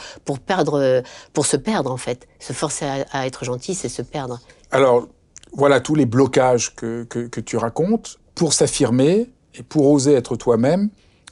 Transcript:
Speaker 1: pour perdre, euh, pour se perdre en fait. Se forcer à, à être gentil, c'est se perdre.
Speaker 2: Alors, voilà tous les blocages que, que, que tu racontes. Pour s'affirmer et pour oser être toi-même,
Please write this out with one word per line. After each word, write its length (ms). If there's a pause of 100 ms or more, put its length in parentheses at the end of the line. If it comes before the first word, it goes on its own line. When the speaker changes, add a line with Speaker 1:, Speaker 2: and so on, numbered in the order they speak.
(260)
Speaker 1:
pour 140
perdre, 380
euh, 220 (320)
pour 140
se 100
perdre 340
en 60
fait. 300 (120)
Se 140
forcer 320
à, 280
à 140
être 180
gentil, 300
c'est 140
se 140
perdre. 380 (300)
Speaker 2:
Alors, 380 (440)
voilà 280
tous 140
les 120
blocages 680
que, 300
que, 160
que 200
tu 160
racontes. 600 (160)
Pour 180
s'affirmer 800 (240)
et 80
pour 240
oser 280
être 220
toi-même, 540 (420)